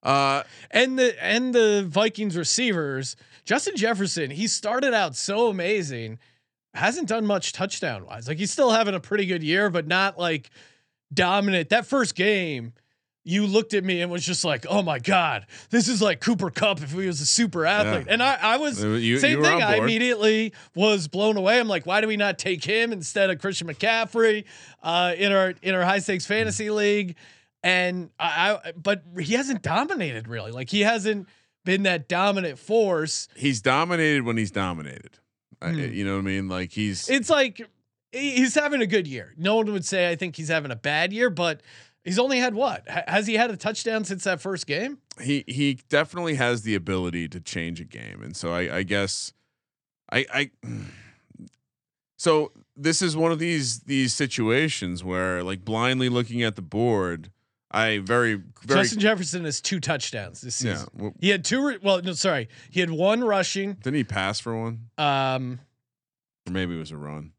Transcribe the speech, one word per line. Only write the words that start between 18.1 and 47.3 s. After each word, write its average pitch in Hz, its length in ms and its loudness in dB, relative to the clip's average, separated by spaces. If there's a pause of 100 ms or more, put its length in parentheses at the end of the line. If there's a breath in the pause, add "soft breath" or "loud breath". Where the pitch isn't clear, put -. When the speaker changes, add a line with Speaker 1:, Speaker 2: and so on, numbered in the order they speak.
Speaker 2:
And 226 100 4
I, 269 120 4
I 220 240 2
was 277 260 -2
Speaker 1:
Uh, 107 60 2
you, 117 280 2
Speaker 2:
same 277 140 4
Speaker 1:
you - 60 2
were 151 60 4
Speaker 2:
thing. 330 100 6
Speaker 1:
on 339 80 4
Speaker 2:
I 208 160 4
Speaker 1:
board. 220 100 2
Speaker 2:
immediately 220 640 2 (220 loud breath)
was 196 340 2
blown 208 300 2
away. 202 200 4
I'm 233 80 2
like, 180 200 -2
"Why 196 160 2
do 220 60 0
we 214 100 0
not 202 200 0
take 180 240 -2
him 226 300 0
instead 190 380 0
of 170 100 -2
Christian 180 280 -6
McCaffrey, 220 760 2 (380 loud breath)
uh, 175 340 2
in 196 160 2
our, 190 300 4
in 190 120 0
our 185 80 2
high 190 180 4
stakes 185 260 -2
fantasy 214 420 -2
league?" 208 480 0 (460 soft breath)
And 180 480 0 (100)
I, 170 420 2
I, 165 100 -10
but 180 300 -2 (160)
he 165 140 -2
hasn't 262 300 0
dominated 170 680 -2
really. 113 240 -8
Like, 127 160 -10
he 202 140 2
hasn't 208 440 -2 (380 soft breath)
been 196 200 0
that 175 220 0
dominant 185 520 0
force. 185 760 0
Speaker 1:
He's 131 280 0
dominated 151 600 2
when 117 120 0
he's 107 140 0
dominated. 85 680 -6 (420)
I, 165 100 -4
Speaker 2:
Hmm. 165 80 -2
Speaker 1:
you 101 260 -4
know 98 80 -2
what 98 80 -2
I - 40 -4
mean? 98 240 -2
Like, 92 240 -6
he's 104 360 -4
Speaker 2:
It's 254 220 0
like, 262 360 2 (460)
he, 277 240 -4
he's 254 180 4
having 294 280 2
a 220 40 2
good 185 220 0
year. 113 300 -10
No 196 180 2
one 214 160 0
would 190 140 -4
say, 180 240 0
"I 170 40 0
think 170 220 -8
he's 156 120 -10
having 156 220 0
a 117 60 -6
bad 156 380 0
year," 240 160 2
but 165 320 -2 (420 loud breath)
he's 185 140 -2
only 254 200 2
had 247 160 0
what? 226 360 -2
Ha-, - 180 -4
has 196 180 2
he 220 80 -2
had 233 160 2
a 202 60 -6
touchdown 220 480 -4
since 180 200 -8
that 185 180 -2
first 190 240 -6
game? 220 320 -4 (220)
Speaker 1:
He, 143 280 0
he 139 400 0
definitely 160 460 0
has 120 280 2
the 107 120 0
ability 87 540 -2
to 85 120 -12